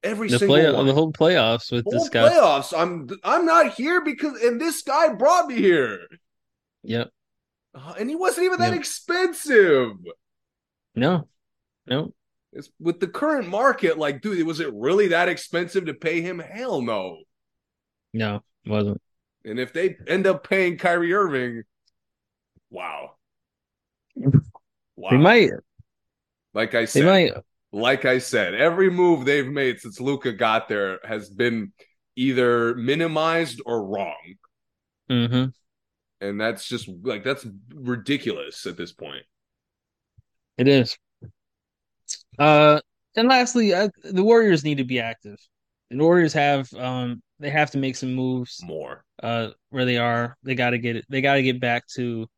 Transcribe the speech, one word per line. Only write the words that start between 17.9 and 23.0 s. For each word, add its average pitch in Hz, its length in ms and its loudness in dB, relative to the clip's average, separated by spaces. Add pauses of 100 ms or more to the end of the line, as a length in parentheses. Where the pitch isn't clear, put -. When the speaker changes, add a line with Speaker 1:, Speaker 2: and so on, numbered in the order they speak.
Speaker 2:
No, 107 280 -4 (240)
it - 40 -14
wasn't. 104 320 -2 (440)
Speaker 1:
And 110 140 -10
if 127 140 -6
they 185 240 -4 (100)
end 190 200 0
up 185 200 0
paying 180 300 0
Kyrie 175 360 0
Irving, 131 500 -2 (1080)
wow. 78 400 -12 (1800)